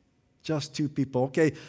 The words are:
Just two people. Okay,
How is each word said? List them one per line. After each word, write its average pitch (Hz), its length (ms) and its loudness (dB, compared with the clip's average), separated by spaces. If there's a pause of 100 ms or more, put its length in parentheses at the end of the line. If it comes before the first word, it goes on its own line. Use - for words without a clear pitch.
(420)
Just 147 320 -4
two 147 140 -2
people. 131 360 0
Okay, 151 300 2 (140)